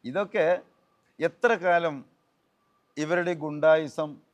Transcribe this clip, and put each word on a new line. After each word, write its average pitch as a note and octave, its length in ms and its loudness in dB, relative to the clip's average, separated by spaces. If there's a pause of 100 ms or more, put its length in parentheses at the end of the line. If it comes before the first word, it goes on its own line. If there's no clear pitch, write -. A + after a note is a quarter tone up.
ഇതൊക്കെ F3+ 540 0 (600)
എത്ര G3 320 0
കാലം E3+ 520 0 (920)
ഇവരുടെ F3 380 -2
ഗുണ്ടായിസം D3+ 840 0 (180)